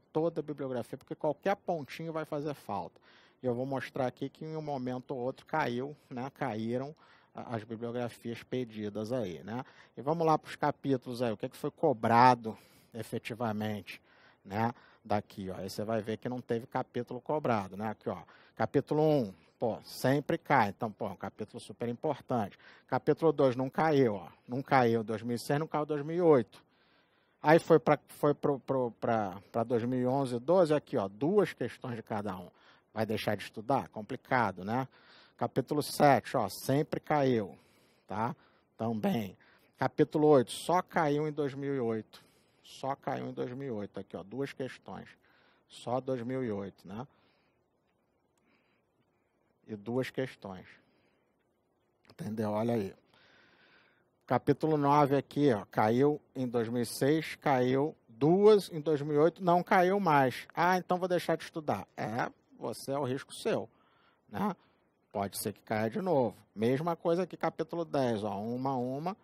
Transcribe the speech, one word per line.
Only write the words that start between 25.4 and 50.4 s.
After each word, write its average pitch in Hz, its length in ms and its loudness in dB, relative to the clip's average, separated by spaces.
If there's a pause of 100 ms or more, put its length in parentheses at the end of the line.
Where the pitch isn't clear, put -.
não 160 100 -2
caiu 151 180 -2
em - 20 -20
dois 147 180 -4
mil 165 120 -4
e 180 40 0
oito. 147 400 6 (800)
Aí 151 160 8
foi 160 220 8
pra, 151 180 4 (120)
foi 147 240 2
pro, 143 260 0
pro, 127 400 -2
pra, 107 500 0
pra 117 140 0
dois 117 220 0
mil 127 140 0
e 123 60 0
onze 127 300 0
e 120 40 -2
doze, 156 340 4
aqui, 143 240 -2
ó, 98 100 0
duas 156 460 2
questões 120 420 -8
de 113 80 -10
cada 101 320 -6
um. 90 160 -14 (400)
Vai 110 140 -2
deixar 107 320 -2
de 98 60 -12
estudar? 113 460 -2
Complicado, 107 760 -2
né? 123 220 -2 (500)
Capítulo 135 440 -2
sete, 139 540 4
ó, 107 140 0
sempre - 500 -2
caiu, 123 560 0 (520)
tá? 110 280 -4 (400)
Também. 113 640 -2 (400)
Capítulo 151 500 2
oito, 143 240 6
só 180 300 0
caiu 151 460 0
em 156 40 -4
dois 143 220 -4
mil 139 200 -4
e 135 60 -2
oito. 113 420 -4 (420)
Só - 320 -8
caiu 127 340 -6
em - 20 -10
dois 131 200 -6
mil 139 160 -10
e 127 40 -6
oito, 104 280 -8
aqui, 98 180 -12
ó, 87 60 -10
duas 123 300 -8
questões. - 540 -12 (600)
Só 123 340 -4
dois 131 220 -4
mil 131 200 -4
e 113 80 -2
oito, 98 360 -8
né? 107 200 -10 (2500)
E 110 80 -8
duas 117 340 -4
questões. 98 580 -8 (1400)